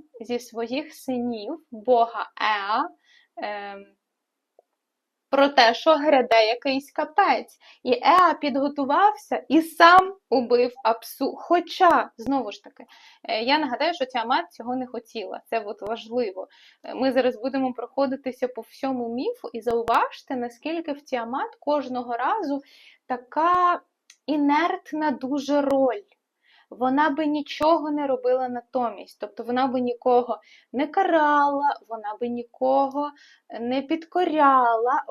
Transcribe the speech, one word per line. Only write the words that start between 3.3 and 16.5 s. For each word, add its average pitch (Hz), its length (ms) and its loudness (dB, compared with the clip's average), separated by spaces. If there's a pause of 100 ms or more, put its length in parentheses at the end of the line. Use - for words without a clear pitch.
ем... 202 500 -12 (1400)
Про 277 180 4
те, 247 260 6
що 320 200 2
гряде 254 520 4
якийсь 262 440 -2
капець. 302 680 0 (240)
І 247 100 0
Еа 302 420 4
підготувався 285 1160 0
і 311 140 4
сам 370 520 6 (160)
убив 240 420 2 (120)
Апсу. 226 520 -2
Хоча, 330 800 2
знову 233 360 -4
ж - 120 -20
таки, 180 200 -20 (400)
е, 208 180 -4
я 269 160 2
нагадаю, 294 360 -2
що 277 100 -4
Тіамат 254 480 -4
цього 247 240 -8
не 254 100 -6
хотіла. 233 600 -12
Це 226 140 -2
от 202 220 -12
важливо. 220 680 -6 (340)